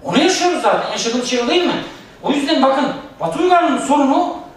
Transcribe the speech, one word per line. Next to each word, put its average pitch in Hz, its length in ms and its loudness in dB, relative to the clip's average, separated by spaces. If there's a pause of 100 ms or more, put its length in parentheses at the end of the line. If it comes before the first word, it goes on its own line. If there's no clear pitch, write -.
Onu 190 160 0
yaşıyoruz 349 420 2
zaten. 185 300 0
Yaşadığımız 233 380 -4
şey 240 140 0
o 233 40 0
değil 349 180 0
mi? - 180 -2 (400)
O - 80 -2
yüzden 285 320 0
bakın, 269 300 2 (260)
Batı - 200 -4
uygarlığının 349 480 2
sorunu 294 500 2 (200)